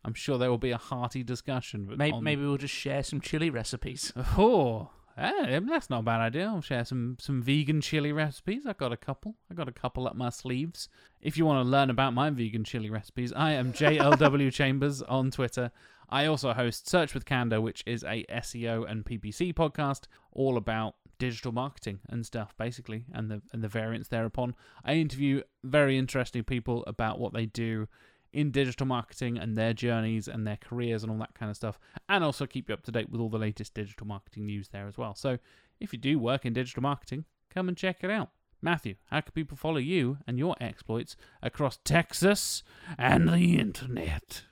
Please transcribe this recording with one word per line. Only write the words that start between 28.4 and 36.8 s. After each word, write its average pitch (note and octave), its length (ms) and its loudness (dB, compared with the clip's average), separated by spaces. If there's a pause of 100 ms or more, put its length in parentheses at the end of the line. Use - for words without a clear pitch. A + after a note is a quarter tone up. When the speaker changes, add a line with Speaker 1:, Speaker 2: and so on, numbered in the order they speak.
Speaker 1:
digital C3+ 340 0
marketing A#2+ 540 -2
and G#2+ 160 -2
their A2+ 180 2
journeys A2+ 540 0
and G#2+ 180 -4
their G#2 120 -4
careers A#2+ 460 -4
and A2 80 -4
all A2 80 -4
that A2 140 -8
kind A2 160 -8
of G#2 60 -8
stuff, - 240 -6 (280)
and F#3+ 160 4
also C#3+ 220 0
keep - 240 -8
you A2 60 -2
up - 80 -16
to - 80 -10
date A2+ 180 -2
with A#2 120 -4
all A2+ 80 -2
the A2 100 -2
latest G#2+ 340 -4
digital G#2 320 -10
marketing G#2 400 -10
news G#2 220 -6
there G2+ 200 -12
as G2+ 120 -14
well. A2+ 160 -8
So B2+ 240 -2 (400)
if G#3 120 -10
you B2 60 -10
do C#3 220 2
work B2 260 0
in A#2 80 -2
digital B2 300 -2